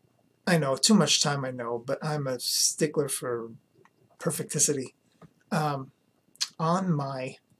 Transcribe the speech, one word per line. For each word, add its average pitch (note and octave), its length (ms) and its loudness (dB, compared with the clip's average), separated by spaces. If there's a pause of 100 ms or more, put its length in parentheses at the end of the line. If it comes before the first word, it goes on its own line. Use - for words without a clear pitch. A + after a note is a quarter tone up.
(460)
I F3+ 100 4
know, C#3 200 2
too G#3+ 180 6
much D#3+ 280 6
time C#3+ 220 0
I C3 60 -4
know, A#2+ 340 -4
but C#3 180 -2
I'm D3 240 -2
a B2+ 140 -6
stickler - 680 0
for A#2 420 -6 (680)
perfecticity, C#3+ 760 -2 (560)
um, C#3+ 420 -4 (640)
on F3 340 0
my C3+ 440 -6 (240)